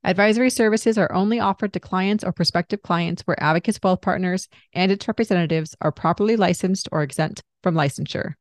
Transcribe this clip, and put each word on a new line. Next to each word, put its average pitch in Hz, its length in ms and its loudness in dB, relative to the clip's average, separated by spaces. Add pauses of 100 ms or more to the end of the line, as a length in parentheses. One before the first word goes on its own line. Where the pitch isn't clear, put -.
Advisory 214 460 2
services 220 480 2
are 196 160 2
only 214 280 2
offered 196 340 -2
to 180 60 -4
clients 196 440 -2
or 185 80 -2
prospective 175 480 -2
clients 170 420 -2
where - 200 -4
Abacus 165 400 0
Wealth 185 180 2
Partners 185 480 -2 (240)
and 185 180 0
its 196 160 -2
representatives 170 760 0
are 151 100 0
properly 202 440 0
licensed 185 540 0
or 156 120 -2
exempt 147 400 -4 (200)
from 180 120 0
licensure. 147 680 -2